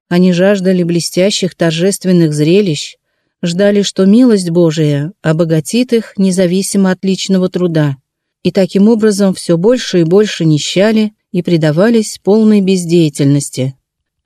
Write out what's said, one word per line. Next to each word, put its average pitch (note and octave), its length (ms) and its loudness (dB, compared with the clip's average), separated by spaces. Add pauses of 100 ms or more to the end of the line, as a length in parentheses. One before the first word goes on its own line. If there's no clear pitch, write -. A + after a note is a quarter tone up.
(100)
Они F3+ 220 2
жаждали F#3 500 0
блестящих F3 720 -2
торжественных E3+ 800 0
зрелищ, D#3+ 600 -2 (460)
ждали, G3+ 400 0
что F#3+ 240 -2
милость G#3 440 2
Божия D#3+ 640 0 (100)
обогатит D#3+ 680 -2
их A3+ 240 -2
независимо F#3+ 760 0
от F#3 140 -4
личного F#3 440 -2
труда, D#3+ 480 -2 (460)
и F3 80 -2
таким G3 380 0
образом G#3 460 0
всё - 220 -2
больше G3 440 0
и E3+ 40 2
больше F#3+ 400 0
нищали G#3 680 0 (180)
и F3 120 -4
предавались F3 800 0
полной G#3+ 380 2
бездеятельности. D3+ 1160 0 (500)